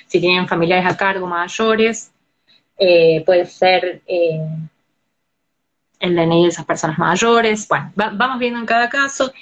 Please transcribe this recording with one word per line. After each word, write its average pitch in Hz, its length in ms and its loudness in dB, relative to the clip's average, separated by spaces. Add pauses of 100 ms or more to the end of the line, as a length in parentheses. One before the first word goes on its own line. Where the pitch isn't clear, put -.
si 180 120 0
tienen 180 300 0
familiares 180 360 0
a 175 120 0
cargo 196 300 -2
mayores, 220 840 -2 (680)
eh, 165 480 4
puede 175 200 4
ser, 180 640 0
eh, 165 340 -2 (1600)
el 180 160 -2
D 170 60 2
N 165 160 2
I 175 40 6
de 175 60 4
esas 165 160 -8
personas 165 340 -4
mayores, 214 680 0
bueno, 143 280 -2
va-, 208 160 -2
vamos 247 260 -2
viendo 240 200 -4
en 226 60 -8
cada 233 240 0
caso, 277 420 -2 (100)